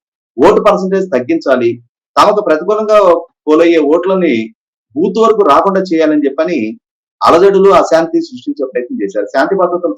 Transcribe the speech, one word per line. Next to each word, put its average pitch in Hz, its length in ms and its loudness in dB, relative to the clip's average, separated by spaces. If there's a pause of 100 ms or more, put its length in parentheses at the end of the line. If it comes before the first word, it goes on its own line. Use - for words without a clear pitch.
(460)
ఓటు 208 140 4
పర్సంటేజ్ 190 500 0
తగ్గించాలి, 123 720 -2 (340)
తమకు 202 240 2
ప్రతికూలంగా 208 580 0 (500)
పోలయ్యే 165 300 4
ఓట్లని 156 760 0 (420)
బూత్ 190 220 -2
వరకు 220 240 2
రాకుండా 185 380 2
చేయాలని 156 440 0
చెప్పని 135 540 -4 (480)
అలజడులు, 190 440 4
అశాంతి 165 500 2
సృష్టించే - 520 -8
ప్రయత్నం 123 300 -6
చేశారు, 101 240 -6
శాంతి 156 280 -2
భద్రతల 175 440 -2